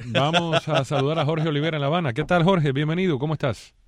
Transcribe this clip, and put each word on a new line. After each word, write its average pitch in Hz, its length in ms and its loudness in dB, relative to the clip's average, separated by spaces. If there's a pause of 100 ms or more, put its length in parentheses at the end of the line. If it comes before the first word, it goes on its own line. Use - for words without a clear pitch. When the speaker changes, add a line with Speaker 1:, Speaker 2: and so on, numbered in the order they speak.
Speaker 1:
<laughs> 123 100 -14
Speaker 2:
Vamos 160 560 0
a 151 160 2
saludar 147 340 -2
a 151 60 0
Jorge 160 240 0
Olivera 151 280 -2
en 147 40 -4
La 139 60 -2
Habana. 156 260 0
¿Qué 147 120 -4
tal, 175 200 4
Jorge? 160 280 4
Bienvenido, 156 460 0
¿cómo 151 160 -2
estás? - 400 -4 (140)